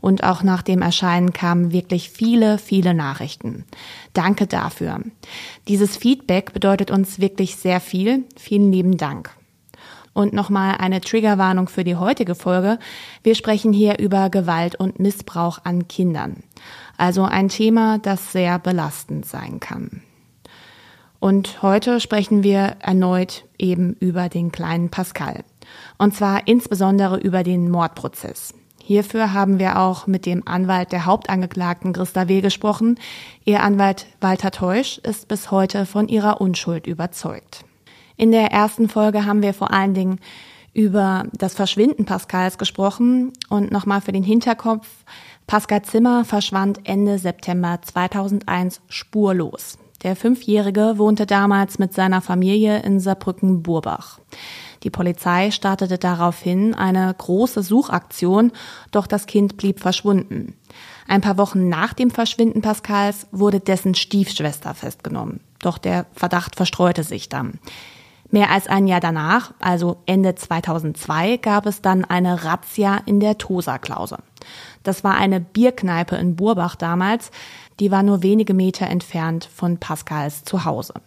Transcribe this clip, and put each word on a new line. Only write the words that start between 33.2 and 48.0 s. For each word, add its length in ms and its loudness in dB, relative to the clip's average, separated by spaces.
Ihr 180 4
Anwalt 440 2
Walter 280 0
Teusch 460 -2
ist 320 -8
bis 220 -6
heute 340 0
von 240 -2
ihrer 320 0
Unschuld 460 -2
überzeugt. 800 -10
In 160 4
der 180 4
ersten 380 2
Folge 380 2
haben 160 2
wir 100 0
vor 220 -2
allen 180 2
Dingen 280 -2
über 540 2
das 160 -4
Verschwinden 540 0
Pascals 500 -4
gesprochen. 800 0
Und 200 0
nochmal 300 0
für 120 -8
den 100 0
Hinterkopf, 640 0
Pascal 360 0
Zimmer 420 2
verschwand 640 -2
Ende 300 0
September 640 -2
zweitausendeins 1040 -4